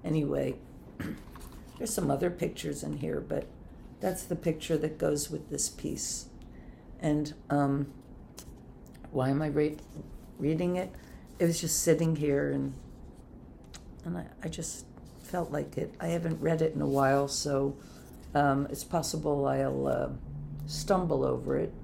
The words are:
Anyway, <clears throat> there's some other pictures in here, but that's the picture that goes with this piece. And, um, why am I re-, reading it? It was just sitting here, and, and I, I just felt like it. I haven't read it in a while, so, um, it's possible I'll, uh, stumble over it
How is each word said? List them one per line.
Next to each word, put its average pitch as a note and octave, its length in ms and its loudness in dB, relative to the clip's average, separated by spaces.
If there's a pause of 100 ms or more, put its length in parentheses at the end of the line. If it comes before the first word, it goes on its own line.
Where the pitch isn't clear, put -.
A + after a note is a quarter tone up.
Anyway, C#3 520 2 (600)
<clears throat> - 600 -14
there's A#3 160 -2
some E3+ 160 4
other D3+ 220 4
pictures D3+ 520 -2
in D3 140 -2
here, D#3 240 0
but - 260 -2 (520)
that's F#3 240 0
the F3 120 -2
picture D#3+ 420 0
that D#3 200 0
goes D3 320 2
with - 200 -6
this - 200 -2
piece. - 580 -6 (720)
And, D3+ 340 2 (160)
um, C#3+ 440 4 (1200)
why C3 180 4
am C#3 120 4
I D#3 60 2
re-, D3+ 300 2 (600)
reading E3 360 4
it? F#3 160 -2 (480)
It F3+ 60 6
was E3+ 160 4
just E3 220 2
sitting D#3+ 320 6
here, C#3+ 360 4
and, C#3 220 0 (1300)
and E3+ 120 -4
I, E3 80 -6 (180)
I - 40 -2
just - 380 -6 (380)
felt F3 280 -2
like C#3+ 260 -2
it. - 220 -4
I E3+ 80 -2
haven't E3 340 0
read D#3+ 200 4
it D#3+ 120 4
in C#3+ 80 0
a C#3+ 60 2
while, C#3 400 6
so, C#3 480 2 (580)
um, C#3 360 6
it's - 140 -6
possible D3+ 640 2
I'll, C3+ 400 2
uh, C3+ 220 2 (560)
stumble E3 580 2
over C3 340 2
it - 160 0 (100)